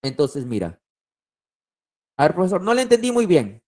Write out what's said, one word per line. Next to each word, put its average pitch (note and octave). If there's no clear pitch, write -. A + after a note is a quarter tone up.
Entonces, C3+
mira. F#2+
A C#3
ver, D#3
profesor, F#3
no G#3
le B3+
entendí A#3+
muy A#3
bien. A#2+